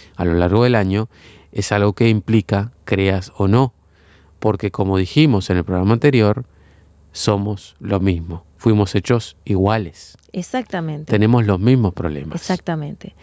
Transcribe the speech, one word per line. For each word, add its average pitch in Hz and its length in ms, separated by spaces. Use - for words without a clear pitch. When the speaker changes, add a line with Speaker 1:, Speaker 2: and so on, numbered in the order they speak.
Speaker 1:
a 90 100
lo 85 80
largo 87 300
del 123 120
año, 101 340
es - 200
algo 101 220
que 117 160
implica, 107 640
creas 95 520
o 98 100
no, 120 260
porque 101 320
como 95 260
dijimos 110 520
en 92 80
el 87 60
programa 95 300
anterior, 120 500
somos 101 680
lo 101 220
mismo, 85 420
fuimos 104 380
hechos 113 500
iguales. 98 720
Speaker 2:
Exactamente. 165 760
Speaker 1:
Tenemos 110 360
los 95 160
mismos 117 320
problemas. 78 480
Speaker 2:
Exactamente. 156 800